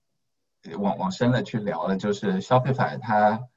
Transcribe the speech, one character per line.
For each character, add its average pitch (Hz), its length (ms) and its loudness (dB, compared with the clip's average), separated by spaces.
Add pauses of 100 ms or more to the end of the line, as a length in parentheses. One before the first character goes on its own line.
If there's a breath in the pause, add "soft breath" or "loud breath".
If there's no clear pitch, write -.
(800)
往， 101 200 -2
往 95 120 -2
深 120 200 2
了 117 120 2
去 110 180 -6
聊 90 260 -4
了。 95 100 0
就 104 160 -2
是 95 300 -2
Shopify 127 560 2
它 110 420 2 (160)